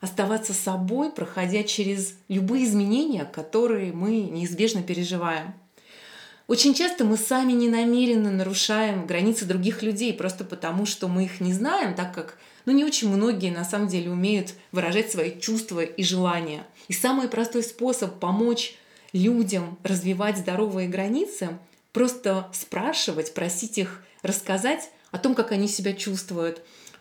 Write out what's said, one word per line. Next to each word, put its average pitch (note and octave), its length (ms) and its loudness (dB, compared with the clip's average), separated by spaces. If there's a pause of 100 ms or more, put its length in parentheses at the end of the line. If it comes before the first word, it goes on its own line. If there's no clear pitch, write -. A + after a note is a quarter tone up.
оставаться G3 520 -2
собой, F#3+ 580 -2
проходя F#3+ 520 -2
через G3 520 -2 (140)
любые G3+ 380 2
изменения, G#3 580 2
которые G3 680 0
мы G#3 300 0
неизбежно F3 600 0
переживаем. F3 720 -2 (920)
Очень C4+ 260 6
часто F4 300 0
мы A3 120 4
сами B3+ 360 2
ненамеренно A#3 800 4
нарушаем F#3+ 720 0
границы F#3+ 380 2
других F#3 380 0
людей, A3 300 0
просто F#3 320 -4
потому, F#3 420 -2
что F#3+ 200 -4
мы F3+ 180 2
их F3+ 160 -6
не F3+ 120 2
знаем, B3 420 0
так F3+ 180 -4
как, - 240 -10 (300)
ну, B3+ 60 2
не C#4 120 6
очень A#3 240 0
многие G3 440 2
на E3+ 120 -4
самом G3+ 240 0
деле F3 220 -2
умеют F#3 440 0 (180)
выражать F3+ 400 0
свои F3 260 -2
чувства A3 420 -2
и E3 220 -4
желания. F3 640 0 (220)
И F#3+ 40 -6
самый B3+ 360 2
простой A#3 340 0
способ A#3 560 -2
помочь A3+ 560 0 (380)
людям F#3+ 720 2
развивать F#3+ 520 0
здоровые F#3 520 0
границы — F#3+ 720 -2 (340)
просто G#3+ 600 0
спрашивать, F3+ 800 -2
просить F#3 440 -4
их F#3 240 -4 (200)
рассказать G3+ 680 -2 (200)
о - 80 -8
том, C4 160 2
как A#3 160 2
они G3+ 160 2
себя G3+ 280 -2
чувствуют, F#3 680 -4 (380)